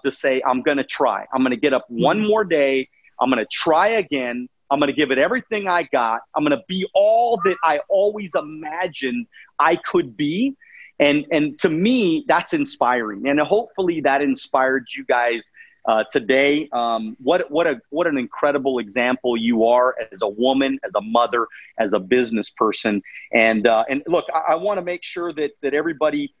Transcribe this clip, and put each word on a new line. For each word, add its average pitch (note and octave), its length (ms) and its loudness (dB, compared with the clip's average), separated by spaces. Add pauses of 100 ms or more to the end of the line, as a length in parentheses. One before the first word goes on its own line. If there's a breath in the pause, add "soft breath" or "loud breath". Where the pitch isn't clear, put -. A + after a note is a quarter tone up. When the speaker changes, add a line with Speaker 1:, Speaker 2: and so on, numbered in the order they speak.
Speaker 1:
to C3+ 80 0
say, C3 320 -2
"I'm B2+ 200 0
gonna C#3 220 0
try. G#2+ 460 -2
I'm C3 120 0
gonna B2+ 120 0
get C#3 160 0
up B2+ 160 -2
one B2 300 0
Speaker 2:
Mm-hmm. G#3+ 100 0
Speaker 1:
more G#3+ 180 2
day. C#3 440 0 (320 soft breath)
I'm B2 80 2
gonna A2+ 220 0
try E3+ 380 2
again. C3 600 -4 (220)
I'm C#3+ 80 0
gonna C#3+ 120 2
give C3 200 0
it C3 80 2
everything G#3 480 -2
I F3 160 0
got. A#2 380 0 (140)
I'm D3+ 80 0
gonna C#3+ 240 0
be F#3 280 -4
all A3+ 480 4
that F#3 200 0
I D3+ 240 2
always G3+ 460 0
imagined D3+ 920 -6 (320 loud breath)
I D#3+ 160 4
could D#3+ 420 -4
be." F#3+ 380 -2 (440 loud breath)
And, D3 320 4
and D3+ 280 -2
to F#3 100 2
me, F3 580 2
that's E3+ 260 0
inspiring. B2 720 -2
And C#3+ 120 2
hopefully F3 640 0
that C#3 220 2
inspired C3 720 0
you C3+ 100 -12
guys, A#2+ 380 0 (420 loud breath)
uh, A2 240 2
today. C#3+ 640 2
Um, A2+ 500 -4
what, C3+ 300 0
what E3 160 0
a, C3 220 -2
what E3+ 180 -2
an D3 100 0
incredible C3+ 600 -2
example A#2+ 560 -2
you A2+ 300 2
are B2 300 4 (180)
as G2 80 -8
a G#2 80 0
woman, C3+ 560 0
as F#2+ 100 -8
a G#2 60 2
mother, A#2 460 0 (300 loud breath)
as G#2+ 160 0
a G#2 60 2
business A2+ 500 0
person. G#2 520 -2 (320 loud breath)
And, A2+ 340 4
uh, A2+ 220 4
and C#3 180 -2
look, E3 260 0
I, D#3+ 200 0
I - 20 4
wanna F#3+ 260 -2
make F3 220 -8
sure F3 300 -8
that, D3 180 -4 (100)
that C3+ 120 -2
everybody D3 680 -2